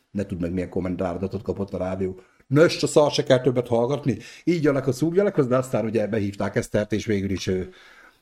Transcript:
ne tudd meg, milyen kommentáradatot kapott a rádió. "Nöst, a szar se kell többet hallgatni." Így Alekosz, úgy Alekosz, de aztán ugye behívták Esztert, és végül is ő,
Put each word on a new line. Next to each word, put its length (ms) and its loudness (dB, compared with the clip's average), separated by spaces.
ne 140 -2
tudd 160 -6
meg, 120 -2
milyen 160 -2
kommentáradatot 720 -4
kapott 320 -6
a 40 -2
rádió. 420 -4
"Nöst, 360 4
a 40 2
szar 240 4
se 120 0
kell 180 4
többet 260 0
hallgatni." 500 0
Így 240 2
Alekosz, 340 0
úgy 180 2
Alekosz, 280 2
de 100 2
aztán 280 0
ugye 220 0
behívták 480 -2
Esztert, 380 0
és 120 -2
végül 240 0
is 180 -4
ő, 220 0